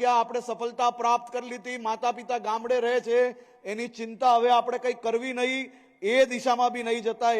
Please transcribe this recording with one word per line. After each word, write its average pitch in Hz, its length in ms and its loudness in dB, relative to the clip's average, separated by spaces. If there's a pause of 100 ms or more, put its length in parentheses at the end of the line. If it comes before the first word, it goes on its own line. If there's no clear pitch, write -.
ગયા, 240 180 4
આપણે 233 280 -2
સફળતા 240 520 -2
પ્રાપ્ત 240 340 2
કરી 247 180 -6
લીધી, 247 260 -10 (100)
માતા 226 320 -2
પિતા 240 280 -4
ગામડે 233 380 -2
રહે 240 100 2 (120)
છે, 233 120 2 (520)
એની 233 260 -8
ચિંતા 226 400 0
હવે 233 200 4
આપણે 240 260 -2
કંઈ 247 220 -4
કરવી 233 340 -2
નહીં, 262 320 -2 (300)
એ 202 120 0 (180)
દિશામાં 247 420 2
બી 240 140 -6
નહીં 233 200 -2
જતા, 233 320 2